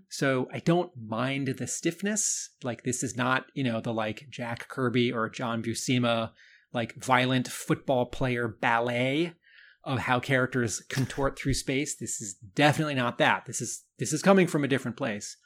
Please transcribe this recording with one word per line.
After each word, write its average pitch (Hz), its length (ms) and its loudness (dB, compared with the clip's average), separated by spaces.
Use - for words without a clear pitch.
So 131 440 0
I 123 80 -8
don't 175 360 2
mind 123 520 -4
the 127 180 -4
stiffness. - 840 -4
Like, 120 220 -6
this 123 180 -2
is 113 140 -6
not, 127 360 0
you 135 120 -4
know, 113 160 0
the, 117 120 -4
like, 110 380 -4
Jack 120 380 -8
Kirby 123 440 0
or 113 160 0
John 117 340 -4
Buscema, 117 680 0
like, 117 240 -4
violent 127 520 4
football - 580 0
player 123 420 -2
ballet 123 880 0
of 131 160 -2
how 127 200 2
characters 127 680 0
contort 135 500 -2
through 135 160 0
space. 143 420 -2
This - 240 -8
is 107 140 -10
definitely 147 400 4
not 120 240 0
that. 110 280 4
This 120 140 -8
is, - 240 -8
this 127 140 -4
is 151 100 -2
coming 190 240 8
from 160 160 0
a 139 60 0
different 127 280 0
place. 110 480 -6